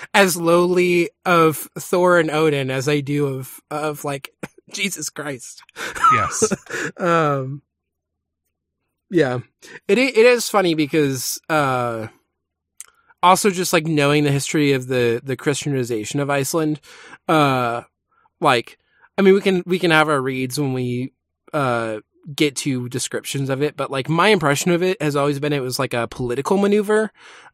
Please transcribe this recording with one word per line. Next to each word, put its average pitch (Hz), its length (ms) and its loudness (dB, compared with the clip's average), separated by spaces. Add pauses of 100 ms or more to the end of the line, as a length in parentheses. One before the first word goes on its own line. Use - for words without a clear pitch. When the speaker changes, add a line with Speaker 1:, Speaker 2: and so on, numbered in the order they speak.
(140)
Speaker 1:
as 190 240 4
lowly 175 720 2 (160)
of 165 420 2 (100)
Thor 175 400 2
and 156 120 0
Odin 147 400 0
as 131 180 -4
I 147 120 0
do 143 260 -2
of, 135 340 -10 (100)
of, 151 340 -6
like, 139 280 -10 (200)
<laughs> - 200 -20
Jesus 180 380 -6
Christ." 143 520 -12 (520)
Speaker 2:
Yes. - 380 -2 (240)
Speaker 1:
<laughs> - 200 -8
Um, 147 680 -2 (1500)
yeah. 135 300 0 (480)
It, 202 100 4
it 262 180 2
is 233 320 6
funny 190 260 2
because, 143 680 0 (100)
uh, 123 560 0 (1160)
also 185 280 4
just, 180 220 -4
like, 165 140 0
knowing 147 380 2
the 143 80 2
history 139 400 0
of 131 140 -2
the, 123 360 0
the 135 140 -6
Christianization 127 840 -4
of 143 100 -4
Iceland, 151 500 -2 (480)
uh, 131 540 2 (580)
like, 131 380 2 (400)
I 196 40 2
mean, 190 120 8
we 202 80 4
can, 190 240 0
we 180 120 0
can 170 120 0
have 156 180 4
our 147 120 2
reads 131 380 -4
when 139 140 -2
we, 123 400 -4 (400)
uh, 120 460 -2 (360)
get 147 220 0
to 123 320 -4
descriptions 131 640 -6
of 135 120 -2
it, 147 140 -4
but, 135 140 -6
like, 131 180 -6
my 170 200 2
impression 160 420 2
of 170 120 2
it 185 200 -2
has 147 140 -2
always 143 240 0
been 147 120 -2
it 143 80 -2
was, 127 180 -6
like, 131 140 -4
a 117 160 -2
political 131 480 -2
maneuver. 208 560 2 (420)